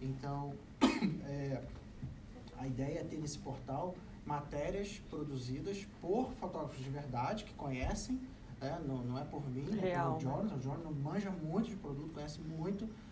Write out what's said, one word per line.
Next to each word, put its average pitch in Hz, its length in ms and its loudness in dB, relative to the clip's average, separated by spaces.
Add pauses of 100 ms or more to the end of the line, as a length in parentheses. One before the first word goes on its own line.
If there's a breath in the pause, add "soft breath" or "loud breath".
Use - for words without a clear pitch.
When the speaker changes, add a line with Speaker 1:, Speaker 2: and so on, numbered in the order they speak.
Speaker 1:
Então, 139 540 0 (260)
<coughs> - 460 6
é, 139 340 0 (1000)
a 131 80 -2
ideia 135 340 0
é - 40 -2
ter - 140 -4
nesse 147 200 -2
portal 143 560 -2 (300 loud breath)
matérias 151 840 0
produzidas 147 760 -2 (140)
por 226 340 4
fotógrafos - 480 -2
de 135 80 -2
verdade, 131 540 0
que - 100 -10
conhecem, 139 680 0 (400 loud breath)
né? 143 260 0
Não, 131 180 2
não 123 140 0
é 147 60 -2
por 143 260 -4
mim, 135 160 -2 (120)
é 185 100 4
Speaker 2:
Real, 170 280 4
Speaker 1:
pelo 135 140 2
Speaker 2:
né? 143 80 4
Speaker 1:
Jonathan. 196 180 2
O 127 60 0
Jonathan 147 280 -2
manja 160 400 2
muito 175 380 2
de 190 80 -4
produto, 147 380 -4
conhece 151 260 -4
muito. 165 480 0 (240 loud breath)